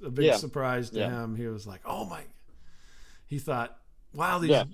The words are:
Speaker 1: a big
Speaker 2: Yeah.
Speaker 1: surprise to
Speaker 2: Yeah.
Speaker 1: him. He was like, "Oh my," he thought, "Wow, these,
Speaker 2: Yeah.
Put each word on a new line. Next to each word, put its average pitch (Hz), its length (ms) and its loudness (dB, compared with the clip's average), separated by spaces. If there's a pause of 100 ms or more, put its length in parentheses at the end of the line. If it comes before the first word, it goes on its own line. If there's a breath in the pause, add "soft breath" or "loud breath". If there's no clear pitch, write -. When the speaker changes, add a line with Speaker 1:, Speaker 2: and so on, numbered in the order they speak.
Speaker 1:
a 143 60 -6
big 139 160 4
Speaker 2:
Yeah. 123 100 8
Speaker 1:
surprise 123 540 -2
to 110 100 -4
Speaker 2:
Yeah. 117 240 -2
Speaker 1:
him. 113 100 -4
He 117 140 -4
was 107 180 -8
like, 98 180 -12
"Oh 208 200 -4
my," 175 200 -10 (1040 soft breath)
he 143 140 -6
thought, 120 400 -2 (320)
"Wow, 180 260 2
these, 160 120 2
Speaker 2:
Yeah. 131 240 8